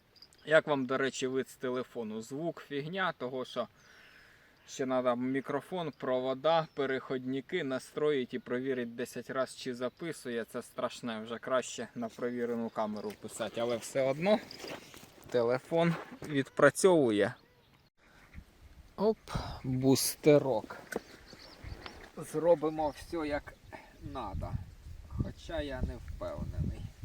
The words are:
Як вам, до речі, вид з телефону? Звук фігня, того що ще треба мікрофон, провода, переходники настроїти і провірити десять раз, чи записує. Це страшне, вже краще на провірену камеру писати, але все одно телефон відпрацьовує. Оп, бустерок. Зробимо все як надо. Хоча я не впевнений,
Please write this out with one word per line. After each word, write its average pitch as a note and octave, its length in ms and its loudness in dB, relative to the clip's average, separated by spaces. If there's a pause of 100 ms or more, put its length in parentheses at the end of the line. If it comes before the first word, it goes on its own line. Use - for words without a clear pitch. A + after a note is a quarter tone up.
(460)
Як D3+ 200 6
вам, C#3 200 2
до C3 120 0
речі, C3+ 280 0
вид C3 220 -2
з - 80 -20
телефону? A#2+ 680 -6
Звук D3+ 460 -8
фігня, D#3+ 500 -4
того B2+ 260 -4
що A#2 240 -4 (1000)
ще - 180 -4
треба B2+ 280 2
мікрофон, C#3 840 -4
провода, C3 760 2
переходники C3+ 920 -2
настроїти C3+ 720 -2
і A#2+ 40 -6
провірити B2 500 -2
десять A#2+ 400 -8
раз, C3 260 -2
чи B2+ 180 -6
записує. B2+ 680 -6
Це A#2+ 180 -8
страшне, A#2 580 -6
вже A2+ 180 -8
краще B2 560 -2
на A#2 140 -4
провірену A#2+ 600 -4
камеру G#2+ 520 -4
писати, A2 400 -6
але A#2+ 160 0
все C3 260 0
одно D#3+ 360 4 (920)
телефон C3 640 4 (280)
відпрацьовує. C#3 1120 6 (1600)
Оп, G#3+ 220 2 (460)
бустерок. C3 1120 4 (1400)
Зробимо D#3 720 2
все D3+ 400 -6
як C#3+ 260 -4 (480)
надо. F#2 480 -6 (580)
Хоча - 520 -6
я C3+ 220 -6
не B2+ 140 -2
впевнений, - 880 -6 (180)